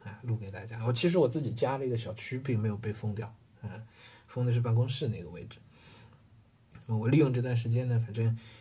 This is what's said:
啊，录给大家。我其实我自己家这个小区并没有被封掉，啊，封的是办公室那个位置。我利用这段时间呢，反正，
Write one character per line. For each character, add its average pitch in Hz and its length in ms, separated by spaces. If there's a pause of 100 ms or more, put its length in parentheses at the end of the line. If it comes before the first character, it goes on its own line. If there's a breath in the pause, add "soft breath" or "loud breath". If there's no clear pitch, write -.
啊， - 200
录 117 120
给 98 160
大 98 140
家。 113 200
我 120 60
其 170 180
实 175 80
我 151 80
自 123 160
己 110 100
家 135 260
这 135 100
个 120 80
小 110 200
区 - 220
并 127 220
没 110 80
有 104 80
被 104 160
封 104 240
掉， 110 180 (280)
啊， 104 200 (460 loud breath)
封 123 180
的 123 60
是 120 80
办 117 160
公 117 140
室 - 180
那 87 160
个 87 60
位 87 160
置。 - 120 (1300 loud breath)
我 110 220
利 143 100
用 135 160
这 123 80
段 123 140
时 117 140
间 123 180
呢， 120 180
反 104 80
正， 113 240 (240 loud breath)